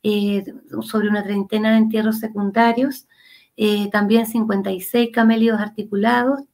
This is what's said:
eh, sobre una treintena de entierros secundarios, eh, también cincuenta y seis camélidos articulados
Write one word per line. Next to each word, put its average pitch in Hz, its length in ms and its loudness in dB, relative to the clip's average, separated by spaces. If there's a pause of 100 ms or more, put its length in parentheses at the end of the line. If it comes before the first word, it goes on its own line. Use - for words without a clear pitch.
eh, 202 400 0 (380)
sobre 214 260 -2
una 208 160 0
treintena 208 480 -2
de 220 60 6
entierros 220 420 0
secundarios, 233 880 0 (480)
eh, 208 340 0
también 214 360 2
cincuenta 208 440 -2
y 185 100 -6
seis 240 320 0
camélidos 226 480 2
articulados 226 840 -2 (120)